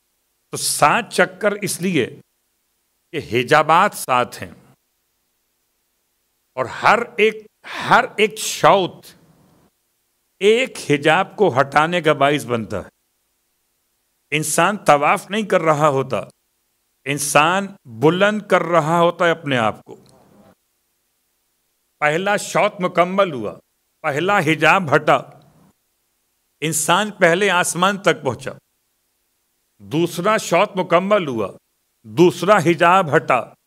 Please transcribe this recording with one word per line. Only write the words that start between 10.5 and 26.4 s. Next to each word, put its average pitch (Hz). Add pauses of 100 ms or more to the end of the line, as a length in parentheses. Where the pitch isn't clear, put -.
हिजाब 156
को 202
हटाने 147
का 151
बाइस 139
बनता 110
है। 85 (1400)
इंसान 160 (100)
तवाफ 151
नहीं 214
कर 185
रहा 156
होता, 131 (760)
इंसान 160 (240)
बुलंद 190
कर 180
रहा 165
होता 170
है 170
अपने 147
आप 107
को। - (2000)
पहला 185
शौत 196
मुकम्मल 180
हुआ, 104 (440)
पहला 160
हिजाब 156
हटा, 147 (1400)